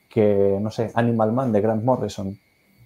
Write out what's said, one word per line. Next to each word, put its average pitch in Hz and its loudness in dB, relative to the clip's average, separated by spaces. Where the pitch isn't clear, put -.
que, 98 2
no 107 -4
sé, 110 -6
Animal 117 2
Man 127 -2
de 104 2
Grant 110 0
Morrison? 101 -4